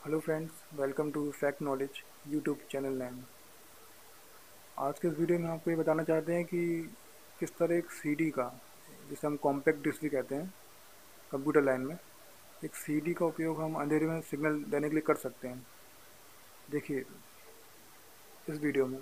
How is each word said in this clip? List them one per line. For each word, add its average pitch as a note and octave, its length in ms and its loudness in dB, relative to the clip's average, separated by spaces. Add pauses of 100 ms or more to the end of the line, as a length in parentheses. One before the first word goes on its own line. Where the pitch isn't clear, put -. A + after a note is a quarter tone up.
Hello D#3 140 0
friends, D#3+ 320 -2 (260)
welcome C#3 320 0
to D3+ 100 -2 (120)
Fact C#3+ 280 0
Knowledge C#3 360 -2 (340)
YouTube D3 280 0 (140)
channel C#3 260 -2
name। B2+ 180 -6 (1600)
आज C#3+ 200 -2
के F3+ 100 0
इस D#3 100 0
video E3+ 200 4
में E3 120 -2
आपको E3 200 -2
ये E3 60 4
बताना D#3+ 280 4
चाहते D#3+ 300 2
हैं F3 100 2
कि F3 140 -2 (800)
किस - 160 -4
तरह E3+ 200 4
एक E3+ 140 0
सीडी D3 400 0
का, B2+ 140 0 (640)
जिसे D3 180 -6
हम D3 160 0
compact C#3+ 420 2
disc D3+ 180 -2
भी D3+ 60 -2
कहते C3+ 260 0
हैं F3+ 180 -4 (800)
computer D3 300 4
line C3 180 4
में, D3 160 -4 (680)
एक D3+ 100 -10
सीडी D3+ 400 0
का E3+ 120 2
उपयोग D#3+ 360 0
हम D#3+ 180 -2
अंधेरे D3+ 260 4
में D#3+ 140 0
signal D3+ 500 0
देने D3 180 2
के D3+ 60 0
लिए D#3 120 2
कर D3 100 6
सकते B2+ 320 -8
हैं। B2 180 -10 (1040)
देखिए C#3 340 -2 (1400)
इस D3+ 120 -4
video C#3 260 4
में C3 160 -6